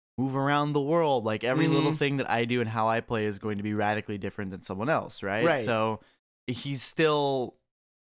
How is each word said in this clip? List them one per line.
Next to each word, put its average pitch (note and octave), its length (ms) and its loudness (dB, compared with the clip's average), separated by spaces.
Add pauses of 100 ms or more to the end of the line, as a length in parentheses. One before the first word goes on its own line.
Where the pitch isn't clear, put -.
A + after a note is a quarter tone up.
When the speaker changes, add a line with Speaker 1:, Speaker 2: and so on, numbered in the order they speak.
(180)
Speaker 1:
move C3 180 -2
around D3 360 2
the D3 100 2
world, C#3+ 420 2
like, G#2+ 200 -2
every D3+ 240 2
little D#3 220 4
Speaker 2:
Mm-hmm. D#3 80 -4
Speaker 1:
thing C#3 180 0
that C3+ 140 -2
I A#2 160 2
do B2 140 0
and A2+ 100 -2
how A2+ 180 0
I A2+ 120 2
play A2 260 -2
is G#2 120 -4
going G#2+ 200 -4
to G2+ 40 -4
be G#2+ 120 -2
radically G#2 440 0
different G2 320 -8
than F#2 120 -10
someone G2+ 260 -4
else, - 340 -2
right? G2+ 220 0
Speaker 2:
Right. D3 200 2
Speaker 1:
So A2 360 0 (460)
he's B2+ 360 -4
still C#3+ 720 2 (480)